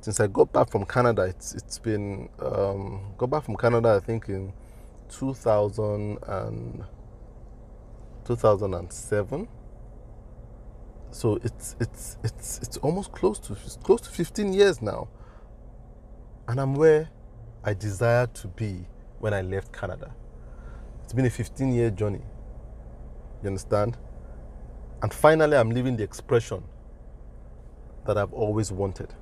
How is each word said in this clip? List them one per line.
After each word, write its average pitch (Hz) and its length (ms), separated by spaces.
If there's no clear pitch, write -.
Since - 180
I 104 100
got - 220
back 131 200
from 101 160
Canada, 117 380
it's, - 300
it's - 240
been, 104 600
um, 98 800
got 123 100
back 147 160
from 110 120
Canada, 117 460
I - 20
think, 113 260
in 95 200
two 135 240
thousand 104 840
and, 110 560
two - 100
thousand 104 380
and 87 180
seven. 113 560
So - 300
it's, - 380
it's, - 440
it's, - 360
it's - 180
almost 180 340
close 202 280
to, - 120
it's - 240
close - 240
to - 80
fifteen 190 460
years 196 260
now. - 280
And 127 120
I'm 135 140
where 156 360
I 107 120
desired 117 640
to - 120
be 90 380
when 104 160
I 95 80
left 95 280
Canada. - 440
It's - 80
been 131 140
a 117 40
fifteen-year 120 600
journey. 101 320
You 101 60
understand? 104 500
And 123 100
finally, 151 440
I'm 113 140
living 123 260
the 107 80
expression 110 580
that 101 100
I've 101 160
always 107 400
wanted. 98 500